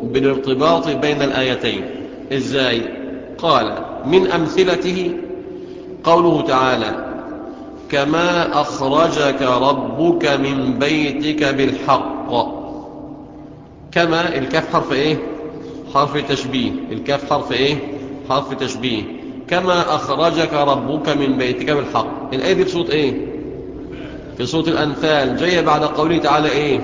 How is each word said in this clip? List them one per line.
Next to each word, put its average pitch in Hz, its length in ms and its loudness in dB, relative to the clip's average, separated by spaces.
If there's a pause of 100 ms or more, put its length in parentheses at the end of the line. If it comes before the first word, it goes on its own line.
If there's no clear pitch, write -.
بالارتباط 135 840 2
بين 147 340 0
الآيتين. 123 600 0 (500)
إزاي؟ 131 500 0 (560)
قال: 127 360 2 (320)
من 180 260 4
أمثلته 180 800 0 (920)
قوله 170 380 6
تعالى: 127 640 2 (880)
"كما 160 680 2
أخرجك 135 800 2
ربك 131 840 2
من 135 540 2
بيتك 151 640 2 (120)
بالحق". - 760 0 (1600)
كما، 170 460 2
الكاف 139 360 -2
حرف 156 200 0
إيه؟ 143 240 2 (760)
حرف 143 380 2
تشبيه. 127 400 -2 (200)
الكاف 139 420 -4
حرف 143 180 -2
إيه؟ 139 240 2 (540)
حرف 139 240 0
تشبيه. 113 500 -2 (440)
"كما 175 480 2
أخرجك 156 580 0
ربك 143 560 0
من 139 280 2
بيتك 127 320 0
بالحق". 131 640 -2
الآية 147 200 2
دي 180 120 4
في - 60 -2
سورة 170 180 -2
إيه؟ 143 240 2 (1200)
في 123 80 -4
سورة 160 240 0
الأنفال، 143 680 2
جاية 175 240 2
بعد 151 220 4
قوله 156 340 2
تعالى 151 320 4
إيه؟ 139 340 2